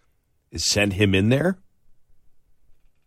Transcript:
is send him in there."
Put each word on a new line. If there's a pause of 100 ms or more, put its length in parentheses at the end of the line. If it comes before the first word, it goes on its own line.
(500)
is
send
him
in
there." (1500)